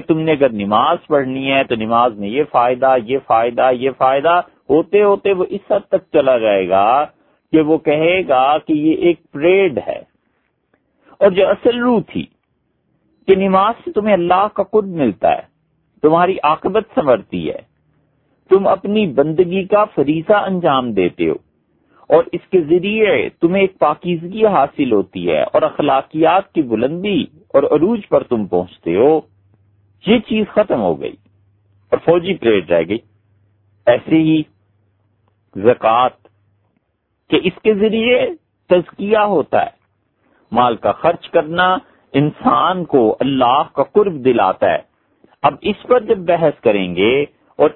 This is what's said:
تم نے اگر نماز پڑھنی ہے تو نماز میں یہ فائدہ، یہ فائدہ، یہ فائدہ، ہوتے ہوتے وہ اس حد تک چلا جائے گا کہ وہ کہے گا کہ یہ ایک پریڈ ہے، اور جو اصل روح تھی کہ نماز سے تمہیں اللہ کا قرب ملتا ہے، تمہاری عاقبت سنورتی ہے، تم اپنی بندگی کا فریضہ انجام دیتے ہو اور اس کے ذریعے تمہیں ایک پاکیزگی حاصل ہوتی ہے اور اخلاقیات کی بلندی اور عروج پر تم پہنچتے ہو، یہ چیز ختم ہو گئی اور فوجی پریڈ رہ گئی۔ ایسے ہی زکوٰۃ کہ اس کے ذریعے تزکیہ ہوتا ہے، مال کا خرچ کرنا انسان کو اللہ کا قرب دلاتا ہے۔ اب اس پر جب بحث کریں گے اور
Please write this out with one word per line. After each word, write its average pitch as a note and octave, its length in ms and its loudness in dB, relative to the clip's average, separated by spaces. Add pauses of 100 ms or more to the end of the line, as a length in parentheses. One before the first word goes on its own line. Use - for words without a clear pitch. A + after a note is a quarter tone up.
تم D#3+ 120 0
نے D#3+ 120 -2
اگر C#3 220 2
نماز G#2+ 540 0
پڑھنی C3+ 440 -2
ہے C3+ 120 0
تو B2+ 120 -6
نماز A2+ 420 -2
میں G2+ 120 -8
یہ C3+ 220 -2
فائدہ، B2+ 520 0
یہ B2+ 140 -4 (100)
فائدہ، A#2+ 480 0
یہ B2+ 220 -4
فائدہ، C#3+ 420 0 (300)
ہوتے F3 340 2
ہوتے G3+ 300 0
وہ F3+ 160 -2
اس - 220 -8
حد G3+ 180 -2
تک F#3 240 -4
چلا C3+ 260 2
جائے G2+ 300 0
گا A2 360 2 (480)
کہ D#3 80 4
وہ D#3 180 2
کہے D#3+ 380 0 (100)
گا C3+ 300 2
کہ D#3 160 -4
یہ D#3 340 0
ایک E3+ 120 0 (120)
پریڈ E3+ 560 0
ہے، - 140 -8 (1160)
اور G3 120 4
جو F#3 180 2
اصل A#3 300 0
روح A#3+ 280 0
تھی E2 180 -8 (1000)
کہ F#3+ 100 6
نماز G3 480 0
سے F4 60 -10
تمہیں G#3+ 220 -2
اللہ F3+ 400 2
کا G3+ 120 -2
قرب G3 320 -2
ملتا G2+ 340 0
ہے، C2 100 -2 (600)
تمہاری E3+ 400 2
عاقبت F#3+ 520 -2
سنورتی G2 540 -2
ہے، - 80 -8 (920)
تم G3 160 4
اپنی G#3 380 0 (100)
بندگی E3+ 500 0
کا G#3 180 2 (120)
فریضہ D#3+ 500 0
انجام D#3 480 -2
دیتے F2 360 -2
ہو D2 60 -2 (760)
اور E3 220 4
اس - 200 -10
کے F3+ 180 2
ذریعے F#3+ 480 0 (240)
تمہیں F3+ 200 0
ایک F#3+ 180 -2
پاکیزگی F3 680 -2
حاصل C#3+ 440 0
ہوتی F#2 380 -2
ہے D2+ 140 0
اور - 200 -2
اخلاقیات D#3 880 -2
کی E3 160 -2
بلندی D#3 500 -2 (300)
اور C#3 220 2
عروج G3 380 0
پر C#3+ 160 0
تم G#2+ 220 -4
پہنچتے F2 480 -4
ہو، D3 240 2 (840)
یہ A3+ 220 2
چیز G#3+ 220 -2
ختم G3 320 -2
ہو F2+ 200 0
گئی A#1+ 140 -10 (760)
اور B2 140 2
فوجی F3 320 0
پریڈ G2 340 0
رہ E2+ 180 2
گئی۔ G#2+ 80 -4 (880)
ایسے B2+ 320 2
ہی D#3+ 220 2 (1120)
زکوٰۃ A#2 640 0 (1120)
کہ D#3+ 140 0
اس - 200 -6
کے A3 120 2
ذریعے A3 440 0 (500)
تزکیہ G3 600 0
ہوتا C3+ 320 -2
ہے، - 120 -6 (800)
مال A#2+ 260 0
کا G#2 160 -2
خرچ - 360 -4
کرنا E3+ 380 0 (460)
انسان D3+ 720 0
کو C3+ 160 2 (180)
اللہ C3 420 0 (140)
کا C#3 160 0
قرب F#3+ 340 0
دلاتا G2+ 460 2
ہے۔ D2+ 100 -2 (640)
اب D3 200 0
اس G3 240 -6
پر B3 160 2
جب G3+ 240 -4
بحث E3 340 0
کریں G2 340 0
گے G2+ 160 2 (480)
اور D3 160 4